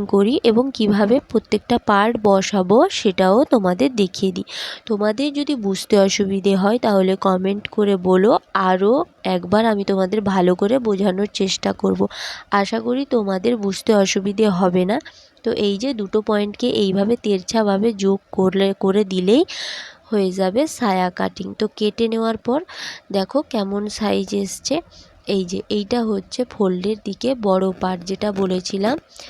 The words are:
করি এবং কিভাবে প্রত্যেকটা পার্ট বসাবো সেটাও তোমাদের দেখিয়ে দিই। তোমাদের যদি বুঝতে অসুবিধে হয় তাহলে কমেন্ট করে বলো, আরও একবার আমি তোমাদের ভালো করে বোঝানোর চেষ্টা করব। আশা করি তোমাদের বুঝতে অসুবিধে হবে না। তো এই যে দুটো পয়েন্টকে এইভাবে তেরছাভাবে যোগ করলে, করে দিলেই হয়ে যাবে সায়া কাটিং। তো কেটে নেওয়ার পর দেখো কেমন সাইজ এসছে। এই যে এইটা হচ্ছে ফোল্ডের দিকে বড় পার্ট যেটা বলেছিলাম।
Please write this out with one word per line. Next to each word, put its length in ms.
করি 280
এবং 200
কিভাবে 420
প্রত্যেকটা 500
পার্ট 440
বসাবো 540
সেটাও 540
তোমাদের 520
দেখিয়ে 360
দিই। 140
তোমাদের 460
যদি 240
বুঝতে 440
অসুবিধে 560
হয় 220
তাহলে 380
কমেন্ট 520
করে 280
বলো, 360
আরও 300
একবার 400
আমি 200
তোমাদের 360
ভালো 340
করে 240
বোঝানোর 540
চেষ্টা 400
করব। 280
আশা 300
করি 300
তোমাদের 460
বুঝতে 380
অসুবিধে 540
হবে 360
না। 120
তো 180
এই 200
যে 160
দুটো 280
পয়েন্টকে 520
এইভাবে 420
তেরছাভাবে 760
যোগ 260
করলে, 360
করে 260
দিলেই 400
হয়ে 260
যাবে 340
সায়া 440
কাটিং। 440
তো 100
কেটে 320
নেওয়ার 300
পর 220
দেখো 280
কেমন 400
সাইজ 460
এসছে। 400
এই 180
যে 140
এইটা 320
হচ্ছে 420
ফোল্ডের 600
দিকে 300
বড় 380
পার্ট 320
যেটা 280
বলেছিলাম। 640